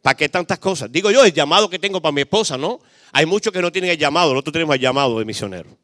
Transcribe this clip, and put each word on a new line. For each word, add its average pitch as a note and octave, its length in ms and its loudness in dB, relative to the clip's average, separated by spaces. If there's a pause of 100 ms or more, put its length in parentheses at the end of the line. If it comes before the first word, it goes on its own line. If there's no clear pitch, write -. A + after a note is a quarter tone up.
¿Para C3+ 160 0
qué D3+ 140 -2
tantas F3+ 280 -4
cosas?". C3+ 320 -4
Digo E3 200 0
yo, B3+ 120 6
el G3 120 6
llamado D#3+ 340 2
que F3+ 100 -8
tengo F#3+ 220 -4
para D#3 120 -2
mi C#3+ 100 -2
esposa, F#3 340 -2
¿no? F3+ 240 -6 (320)
Hay D3 140 4
muchos G#3 260 -2
que F#3 80 -4
no F3 100 0
tienen F3+ 200 -4
el E3+ 80 0
llamado. D3 340 2
Nosotros C3+ 220 -4
tenemos D#3+ 200 0
el C3 60 -2
llamado B2+ 380 0
de A2 80 -4
misionero. G2 580 -10